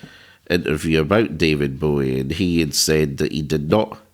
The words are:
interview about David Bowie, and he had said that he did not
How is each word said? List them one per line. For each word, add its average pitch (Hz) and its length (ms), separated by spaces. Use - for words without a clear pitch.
interview 80 520
about 92 360
David 73 440
Bowie, 69 400
and 67 100
he 85 300
had 73 120
said 76 440
that - 160
he 78 80
did 76 280
not 107 280